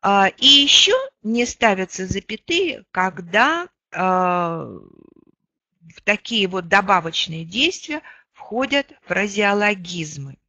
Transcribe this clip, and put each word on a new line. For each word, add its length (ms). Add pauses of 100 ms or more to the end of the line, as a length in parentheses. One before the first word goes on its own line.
А, 260
и 180
еще 500 (260)
не 240
ставятся 600
запятые, 840
когда, 800 (240)
а, 720 (1300)
в 60
такие 460
вот 200
добавочные 760
действия 580 (300)
входят 600 (140)
фразеологизмы. 1300 (120)